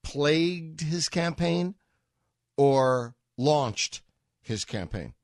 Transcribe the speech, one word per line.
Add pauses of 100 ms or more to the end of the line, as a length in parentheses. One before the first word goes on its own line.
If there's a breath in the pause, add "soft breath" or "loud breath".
plagued
his
campaign (840)
or (220)
launched (400)
his
campaign. (100)